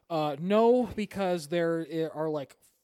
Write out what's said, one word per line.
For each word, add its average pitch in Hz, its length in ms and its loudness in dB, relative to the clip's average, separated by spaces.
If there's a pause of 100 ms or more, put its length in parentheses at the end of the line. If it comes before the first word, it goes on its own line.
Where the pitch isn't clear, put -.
(100)
Uh, 151 300 0
no, 226 540 4
because 185 540 -4
there 165 420 0
i-, 160 240 -2
are, 156 140 -2
like, 147 260 -6 (300)